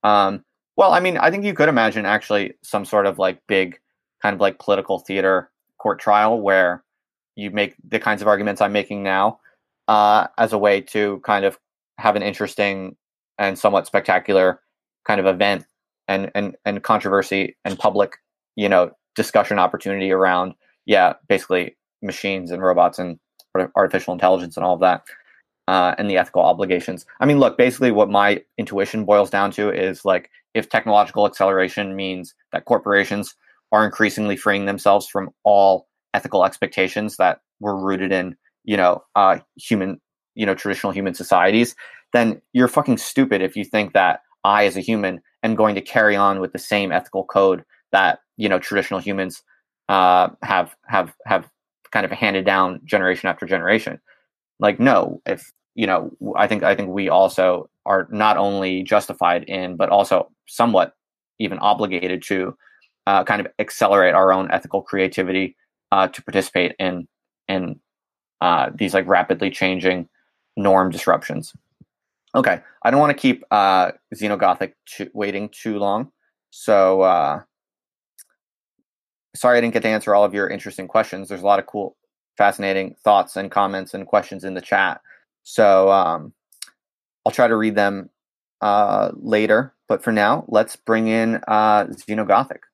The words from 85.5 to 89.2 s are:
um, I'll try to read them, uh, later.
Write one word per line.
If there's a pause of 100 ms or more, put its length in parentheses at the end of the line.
um, (880)
I'll
try
to
read
them, (500)
uh,
later. (120)